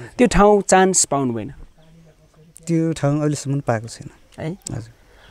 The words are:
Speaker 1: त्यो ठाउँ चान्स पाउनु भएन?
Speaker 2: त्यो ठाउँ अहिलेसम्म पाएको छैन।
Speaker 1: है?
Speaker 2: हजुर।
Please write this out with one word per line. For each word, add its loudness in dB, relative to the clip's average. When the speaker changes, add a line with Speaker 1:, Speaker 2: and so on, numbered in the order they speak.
Speaker 1:
त्यो 6
ठाउँ 4
चान्स 4
पाउनु -2
भएन? -8
Speaker 2:
त्यो 0
ठाउँ -2
अहिलेसम्म -2
पाएको -4
छैन। -18
Speaker 1:
है? -8
Speaker 2:
हजुर। -10